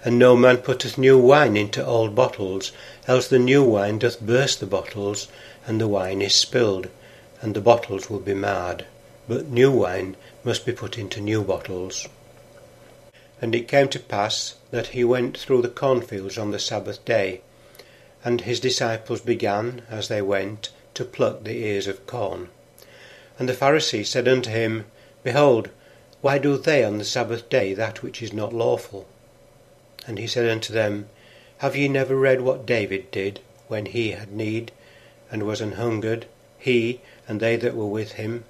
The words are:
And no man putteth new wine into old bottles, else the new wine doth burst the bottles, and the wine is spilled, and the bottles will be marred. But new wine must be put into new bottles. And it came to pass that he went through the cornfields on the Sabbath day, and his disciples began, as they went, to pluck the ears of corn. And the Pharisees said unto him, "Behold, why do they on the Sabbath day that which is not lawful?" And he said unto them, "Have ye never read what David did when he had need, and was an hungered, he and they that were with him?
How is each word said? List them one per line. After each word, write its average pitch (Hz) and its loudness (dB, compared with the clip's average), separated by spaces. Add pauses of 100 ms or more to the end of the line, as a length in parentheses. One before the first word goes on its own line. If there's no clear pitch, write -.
And 120 2
no 123 10
man 123 8
putteth - -4
new 135 8
wine 131 8
into 104 -2
old 113 0
bottles, 98 -2 (360)
else 127 2
the 135 4
new 131 6
wine 107 2
doth 117 -2
burst 123 0
the 104 -6
bottles, 101 -4 (400)
and 110 -2
the 110 0
wine 98 -2
is 98 0
spilled, 104 0 (560)
and 107 -4
the 101 -4
bottles 104 2
will 104 -6
be 98 -4
marred. 95 -4 (420)
But 139 -4
new 127 6
wine 95 -2 (280)
must - -4
be 123 -2
put - -10
into 101 -10
new 107 -2
bottles. 92 -6 (1300)
And 117 -2
it 117 -2
came 139 4
to 120 -6
pass - -4 (160)
that 117 -4
he 123 -2
went 123 2
through 127 2
the 120 -2
cornfields 113 -2
on 107 -4
the 101 -6
Sabbath 104 -6
day, 98 0 (840)
and 120 0
his 117 -4
disciples 117 -2
began, 113 -2
as 107 -8
they 107 -2
went, 101 -4 (240)
to 123 -8
pluck - -2
the 113 -8
ears 101 -2
of 98 -8
corn. 90 -8 (880)
And 127 -2
the 127 -2
Pharisees 139 2
said 123 0
unto 123 2
him, 110 -2 (380)
"Behold, 127 4 (520)
why 139 2
do 143 0
they 139 2
on 107 -2
the 104 -8
Sabbath 113 -4
day 101 2
that 107 -6
which - -12
is 104 -10
not 107 -6
lawful?" 117 -2 (960)
And 107 -10
he 113 -8
said 117 0
unto 110 -2
them, 104 -2 (500)
"Have 139 -2
ye 139 0
never 135 0
read 131 4
what 127 -2
David 101 -2
did 101 -6 (280)
when 107 -8
he 113 -4
had 98 -14
need, 110 -6 (600)
and 107 -6
was 104 -4
an 104 -6
hungered, 113 -4 (320)
he 120 0 (260)
and 107 -6
they 113 2
that 117 -2
were 107 -4
with 107 -6
him? 113 -8